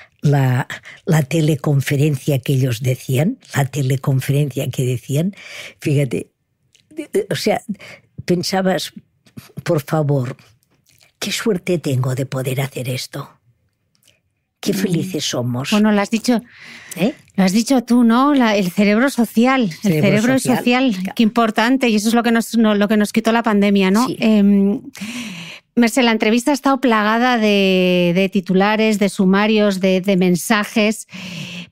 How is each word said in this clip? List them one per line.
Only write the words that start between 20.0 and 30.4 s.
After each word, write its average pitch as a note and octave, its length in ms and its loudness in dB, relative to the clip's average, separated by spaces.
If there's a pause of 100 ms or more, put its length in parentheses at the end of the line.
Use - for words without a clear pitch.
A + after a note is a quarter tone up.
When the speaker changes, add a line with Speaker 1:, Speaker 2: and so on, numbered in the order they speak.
Speaker 2:
cerebro A3 300 2
Speaker 1:
social. B3 180 0
Speaker 2:
social, B3 380 2
Speaker 1:
Claro. F#3 220 -6
Speaker 2:
qué A#3+ 60 2
importante, A#3 680 2
y G#3+ 60 2
eso G#3+ 120 0
es A3+ 60 0
lo A#3 80 2
que A#3 100 0
nos, A3+ 240 -2
no, G#3+ 180 4
lo G3+ 140 0
que A3 80 2
nos G#3 160 0
quitó A3+ 180 0
la A#3 120 2
pandemia, G3+ 480 2
¿no? A3 160 2
Speaker 1:
Sí. - 140 -6
Speaker 2:
Em, G3+ 600 4 (960)
Mercè, A#3+ 280 2
la A#3 80 4
entrevista A3+ 400 0
ha - 20 2
estado C4+ 260 0
plagada A#3 560 2
de, F#3 800 2
de F#3+ 140 2
titulares, G3+ 720 0
de G#3 80 2
sumarios, G3+ 720 2
de, F#3 200 2
de F#3+ 160 0
mensajes. G#3 920 0 (640)